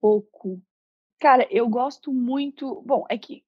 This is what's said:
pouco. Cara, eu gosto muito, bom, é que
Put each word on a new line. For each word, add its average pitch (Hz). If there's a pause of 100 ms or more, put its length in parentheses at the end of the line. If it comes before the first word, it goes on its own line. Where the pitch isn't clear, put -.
pouco. 208 (560)
Cara, 262
eu 233
gosto 254
muito, 269
bom, 240
é 233
que -